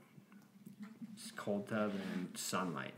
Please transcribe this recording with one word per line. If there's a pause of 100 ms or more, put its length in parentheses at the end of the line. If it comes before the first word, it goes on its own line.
(1160)
It's
cold
tub (220)
and
sunlight.